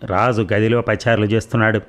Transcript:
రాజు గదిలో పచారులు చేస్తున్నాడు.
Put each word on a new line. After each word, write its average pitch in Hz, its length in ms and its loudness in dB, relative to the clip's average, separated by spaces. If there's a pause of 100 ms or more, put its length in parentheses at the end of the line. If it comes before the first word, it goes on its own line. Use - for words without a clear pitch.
రాజు 104 500 0
గదిలో 113 280 2
పచారులు 110 440 0
చేస్తున్నాడు. 110 640 0